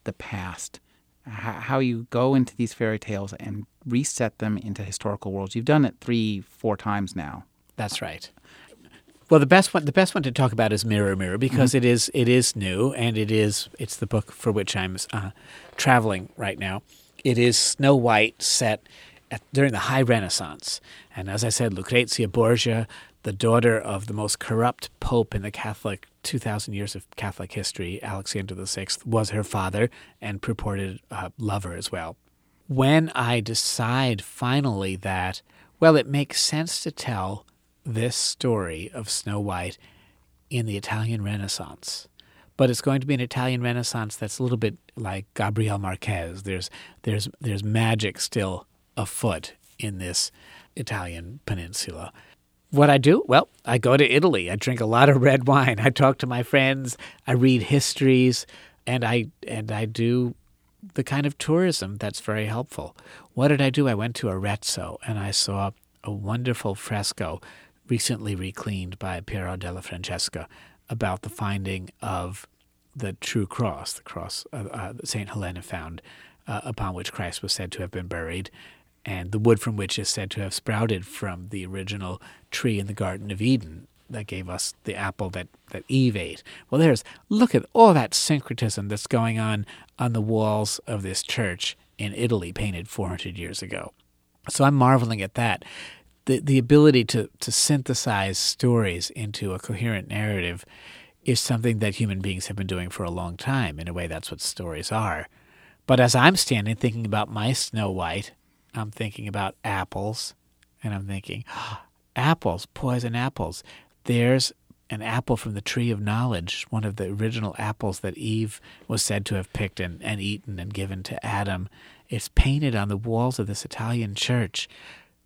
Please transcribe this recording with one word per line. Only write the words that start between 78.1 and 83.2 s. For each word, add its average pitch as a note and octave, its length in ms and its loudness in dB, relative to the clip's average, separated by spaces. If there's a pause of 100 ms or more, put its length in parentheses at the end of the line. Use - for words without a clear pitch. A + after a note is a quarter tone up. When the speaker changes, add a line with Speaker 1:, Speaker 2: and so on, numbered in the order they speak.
Speaker 2:
and F#2 260 -8
the G#2+ 80 -2
wood A2+ 200 -4
from A2 180 -8
which G2 220 -8
is - 100 -6
said F#2+ 220 -8
to G#2 100 -10
have F#2+ 120 -8
sprouted G#2+ 520 -6
from F#2 440 -12
the F#2+ 160 -10
original F#2+ 560 -10 (280)
tree A2 300 -2
in G2 80 -6
the G#2 60 -8
Garden G2+ 380 -4